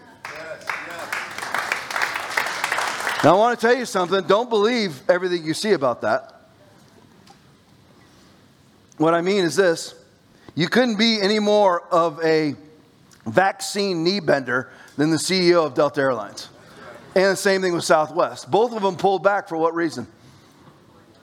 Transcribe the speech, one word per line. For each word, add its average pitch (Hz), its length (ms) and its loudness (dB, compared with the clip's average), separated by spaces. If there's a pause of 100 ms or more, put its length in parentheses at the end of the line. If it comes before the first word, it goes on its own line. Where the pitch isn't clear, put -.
(260)
Yes, - 400 -16
yes. - 2500 -6
Now, 156 120 8
I - 20 6
wanna 233 180 2
tell 233 200 2
you 254 100 -2
something. 185 380 0
Don't 208 260 2
believe 214 580 0
everything 175 380 0
you 156 80 -2
see 214 180 -2
about 135 300 0
that. 117 400 -4 (2500)
What 160 160 2
I 170 80 0
mean 185 240 0
is 151 100 -2
this. 170 380 0 (640)
You 165 120 0
couldn't 233 300 2
be 220 240 2
any 208 180 2
more 208 520 4
of 165 340 2
a 156 300 2 (680)
vaccine 190 800 0
knee 190 160 0
bender 131 500 -2 (280)
than 151 140 2
the 156 80 2
C 180 300 2
E 175 60 6
O 165 100 4
of 131 100 -6
Delta 147 260 0
Airlines. 113 480 -4 (640)
And 185 120 4
the 196 100 2
same 190 260 0
thing 185 120 0
with 160 100 -4
Southwest. 151 680 0
Both 220 240 2
of 220 80 -6
them 196 140 0
pulled 190 260 0
back 196 280 0
for 170 80 -6
what 165 180 0
reason? 156 320 -4 (1160)